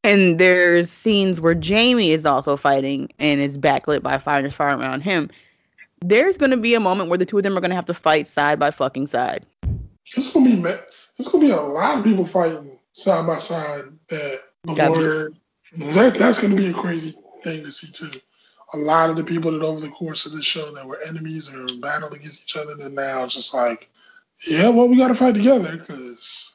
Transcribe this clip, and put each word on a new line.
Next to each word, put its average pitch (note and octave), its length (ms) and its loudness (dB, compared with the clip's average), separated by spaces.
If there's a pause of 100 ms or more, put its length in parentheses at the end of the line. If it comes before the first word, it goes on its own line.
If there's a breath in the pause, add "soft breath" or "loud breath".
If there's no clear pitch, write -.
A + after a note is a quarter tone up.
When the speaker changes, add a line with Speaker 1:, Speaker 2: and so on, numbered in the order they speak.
Speaker 1:
And F#3+ 360 6
there's F3 500 6
scenes F#3+ 500 0
where E3 140 2
Jamie G#3 560 2
is D#3 160 2
also C#3+ 300 2
fighting C#3 540 0 (100)
and C#3+ 200 0
is C#3 180 -4
backlit C#3 440 0
by C3+ 160 -2
fire C#3+ 240 -2
and C#3 100 -6
fire C#3+ 240 -2
around C3 260 -6
him. F3 280 -2 (760 soft breath)
There's B3+ 320 4
gonna C4 200 2
be A#3 180 2
a A3+ 60 2
moment F#3+ 280 0
where F3 100 0
the F#3+ 60 2
two G#3 120 -4
of G3 80 2
them G3 120 -2
are F3 40 -2
gonna F#3 160 -2
have F3 100 -6
to F3 80 -4
fight D#3 320 2
side D3 320 0
by D3 140 0
fucking C3+ 340 -4
side. B2 400 -4 (720)
Speaker 2:
It's - 160 -4
gonna C4+ 180 4
be G#3+ 60 4
ma-, E3+ 180 -2 (420 soft breath)
it's B3+ 120 -10
gonna D4+ 180 4
be B3 60 4
a D#3+ 80 0
lot E3+ 380 -2
of G3+ 60 -2
people F#3 220 4
fighting D#3+ 500 -2 (160)
side E3+ 320 0
by D#3+ 120 -2
side D3 480 -6 (240)
that C#3+ 320 -8 (240)
the E3 100 -8
Speaker 1:
Gotta D3+ 200 2
be. E3 40 2
Speaker 2:
word, D#3 380 -2 (420)
that, E3+ 400 4
that's A3+ 220 2
gonna G3 160 2
be G3 100 0
a F3 60 -2
crazy E3 420 -6 (300)
thing D#3 180 -10
to D3 80 -16
see C#3+ 220 -12
too. D3 260 -12 (560 soft breath)
A D3+ 40 -8
lot D#3+ 320 2
of D#3+ 60 -4
the E3 60 -4
people E3 300 -4
that D#3 100 -6
over D#3 160 -4
the D3+ 120 -12
course D#3 360 -6
of D3+ 60 -14
this D3+ 120 -10
show D#3 280 -4
that C3+ 120 -18
were C3 220 -14
enemies D#3+ 480 -10
or B2+ 120 -12 (140)
battled D3 340 -8
against D3 280 -18
each - 180 -10
other, D3 160 -12
then C#3 200 -14
now C3+ 260 -6
it's B2 120 -6
just B2+ 200 -2
like, A#2+ 340 -2 (600 soft breath)
yeah, E3 220 4
well, A#3+ 180 6
we B3 80 6
gotta B3+ 180 4
fight B3 220 4
together G3+ 420 2
'cause B2+ 760 -10